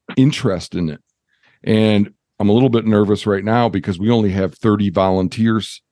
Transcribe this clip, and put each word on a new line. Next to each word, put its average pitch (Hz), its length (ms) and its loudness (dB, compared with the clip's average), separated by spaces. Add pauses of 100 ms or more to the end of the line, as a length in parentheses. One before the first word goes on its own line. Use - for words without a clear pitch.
(160)
interest 123 600 0
in 85 120 -4
it. 73 140 -12 (640)
And 107 480 2 (260)
I'm 101 100 0
a 101 40 4
little 127 160 4
bit 117 180 0
nervous 104 400 2
right 98 160 -2
now 113 260 0
because 92 300 -4
we 101 120 -2
only 107 200 2
have 95 240 -2
thirty 104 340 0
volunteers 95 1040 -2